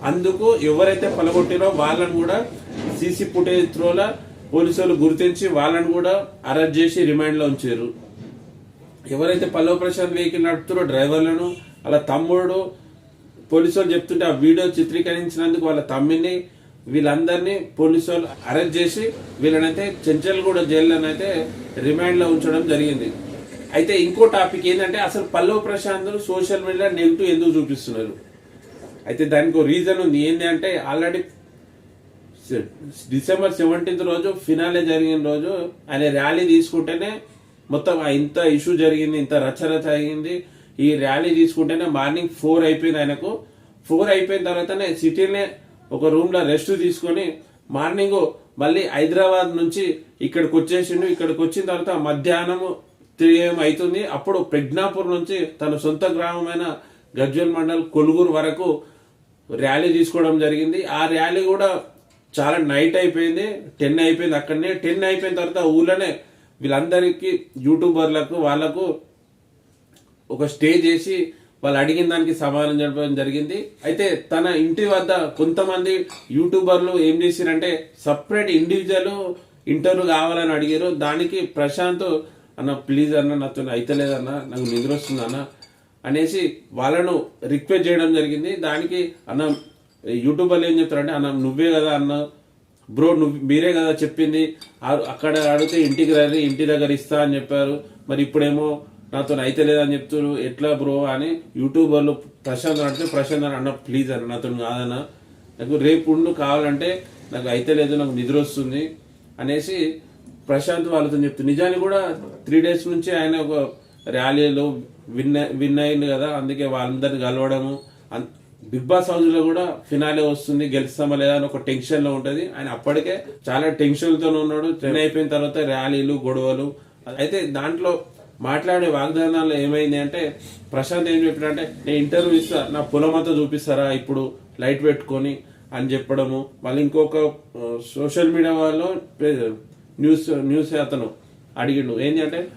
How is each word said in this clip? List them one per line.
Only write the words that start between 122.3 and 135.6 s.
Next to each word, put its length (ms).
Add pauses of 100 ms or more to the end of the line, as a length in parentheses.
ఆయన 100
అప్పటికే 560 (260)
చాలా 200
టెన్షన్లతో 600
ఉన్నాడు. 380
విన్ 300
అయిపోయిన 300
తర్వాత 300
ర్యాలీలు, 680
గొడవలు. 480 (440)
అయితే 240
దాంట్లో 640 (360)
మాట్లాడే 460
వాగ్దానాలు 640
ఏమైంది 440
అంటే 420 (320)
ప్రశాంత్ 380
ఏం 160
చెప్పాడంటే, 480 (120)
"నేను 120
ఇంటర్వ్యూ 420
ఇస్తా, 320
నా 100
పొలం 340
అంతా 160
చూపిస్తారా 600
ఇప్పుడు 400 (280)
లైట్ 240
పెట్టుకొని?" 540 (360)